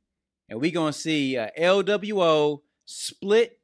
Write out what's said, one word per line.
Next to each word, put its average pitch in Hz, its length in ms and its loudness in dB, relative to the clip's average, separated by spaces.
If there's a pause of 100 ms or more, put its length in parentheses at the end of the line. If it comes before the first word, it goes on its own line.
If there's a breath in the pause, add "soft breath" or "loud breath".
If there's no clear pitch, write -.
(500)
And 107 100 -8
we 160 100 0
gonna 156 220 -2
see, 139 460 -2
uh, 110 180 -4
L 185 260 2
W 202 400 -2
O 151 400 2 (220)
split - 800 -2